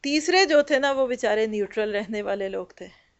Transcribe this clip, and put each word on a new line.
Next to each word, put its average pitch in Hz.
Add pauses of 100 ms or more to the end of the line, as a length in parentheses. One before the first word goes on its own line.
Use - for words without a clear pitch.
तीसरे 311
जो 294
थे 294
ना 277
वो 269
बेचारे 226
neutral 214
रहने 208
वाले 202
लोग 190
थे 185 (320)